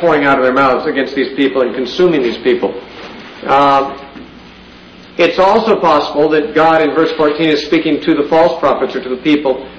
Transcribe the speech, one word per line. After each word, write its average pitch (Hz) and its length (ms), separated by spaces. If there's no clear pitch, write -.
pouring 156 240
out 139 140
of 127 60
their 127 80
mouths 131 340
against 131 280
these 131 220
people 135 260
and 113 140
consuming 151 460
these 113 160
people. - 360
Uh, 139 560
it's 170 220
also 214 400
possible 151 520
that 151 260
God 160 260
in 143 100
verse 156 200
fourteen 156 360
is 147 180
speaking 156 340
to 165 140
the 143 140
false 165 300
prophets 135 380
or 127 40
to 127 80
the 127 140
people, 143 460